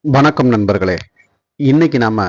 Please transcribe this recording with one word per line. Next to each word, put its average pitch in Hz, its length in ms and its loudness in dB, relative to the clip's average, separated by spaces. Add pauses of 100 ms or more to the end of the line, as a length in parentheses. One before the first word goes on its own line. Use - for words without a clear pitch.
வணக்கம் 139 460 2
நண்பர்களே, 98 440 -2 (640)
இன்னைக்கு 143 400 2
நாம 110 300 -2